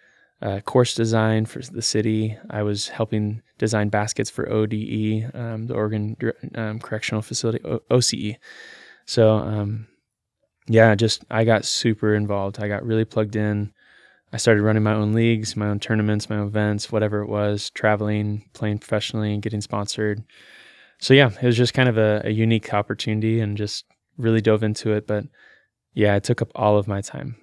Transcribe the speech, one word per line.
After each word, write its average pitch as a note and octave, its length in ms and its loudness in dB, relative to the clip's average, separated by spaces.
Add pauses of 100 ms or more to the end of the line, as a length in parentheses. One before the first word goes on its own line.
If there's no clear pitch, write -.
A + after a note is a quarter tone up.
(400)
uh, G2+ 200 -4
course B2 340 2
design A2 540 0
for - 140 -14
the A2+ 200 -12
city. A2 560 -2 (100)
I G#2+ 140 -6
was G#2 280 -4
helping A2 520 -4 (160)
design G#2+ 320 0
baskets G#2+ 400 -2
for - 220 -6
O G#2+ 160 0
D G#2+ 100 -4
E, G#2+ 480 -2 (100)
um, A#2 300 -8
the B2 80 -8
Oregon G#2+ 460 -2
Dir-, A2+ 160 -4 (180)
um, A2 260 -6
Correctional A2 440 -6
Facility, A#2 420 -4
o-, - 240 -4
O B2 100 4
C - 180 0
E. G#2 200 -6 (720)
So, A2 300 6
um, G#2+ 500 -4 (800)
yeah, A2+ 260 8
just, G#2+ 380 0
I A2+ 120 2
got A2 220 4
super G#2+ 480 0
involved. G2+ 480 -2
I G#2 60 -4
got G2+ 180 -4
really A2 200 0
plugged G#2+ 300 -2
in. G#2 380 -2 (580)
I A2+ 60 -8
started G#2+ 240 4
running G#2+ 220 4
my G#2+ 100 4
own G#2+ 200 2
leagues, A2+ 440 0
my G#2 120 -2
own G#2 100 -2
tournaments, G#2+ 500 0
my G#2+ 80 -4
own G#2 100 -2
events, G#2 440 -2
whatever G#2 300 0
it G#2+ 80 -6
was, G#2 420 -2
traveling, G#2 840 -2
playing G#2 240 -4
professionally, G#2+ 560 -4
and G#2 80 -4
getting G#2+ 200 -6
sponsored. G#2+ 600 -4 (760)
So - 140 4
yeah, C3+ 160 8 (120)
it B2 40 0
was A#2+ 100 4
just A#2+ 180 2
kind B2+ 140 4
of A2+ 100 2
a, G#2+ 280 4
a A2 60 -2
unique A2 420 2
opportunity, A2 680 -2
and G#2 160 -2
just G#2 300 -6 (320)
really A2+ 240 4
dove G#2+ 220 4
into G#2+ 280 -2
it. G#2 140 0
But G#2 200 -2 (680)
yeah, G#2 220 4
it G2+ 80 0
took - 180 -2
up A#2 140 -4
all G#2 220 4
of G2+ 100 0
my G2+ 140 -2
time, - 420 -12